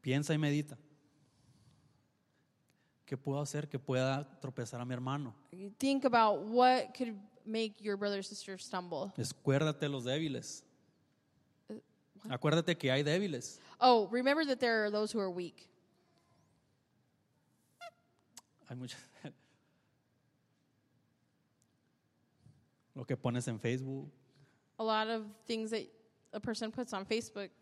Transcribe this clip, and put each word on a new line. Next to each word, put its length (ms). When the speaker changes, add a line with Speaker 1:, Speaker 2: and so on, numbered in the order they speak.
Speaker 1:
Piensa 320
y 60
medita. 380
¿Qué 120
puedo 220
hacer 300
que 100
pueda 460
tropezar 400
a 40
mi 80
hermano? 400
Speaker 2:
Think 280
about 420
what 500
could 160
make 360
your 160
brother 220
or 40
sister 340
stumble. 600
Speaker 1:
Acuérdate 680
de 40
los 140
débiles. 600
Speaker 2:
Uh, 40
what? 100
Speaker 1:
Acuérdate 440
que 140
hay 120
débiles. 560
Speaker 2:
Oh, 320
remember 340
that 140
there 260
are 60
those 200
who 80
are 100
weak. 380
Speaker 1:
Hay 60
muchas. 240
<laughs> 100
Lo 100
que 100
pones 320
en 120
Facebook. 500
Speaker 2:
A 40
lot 240
of 160
things 260
that 160
a 60
person 320
puts 220
on 120
Facebook 440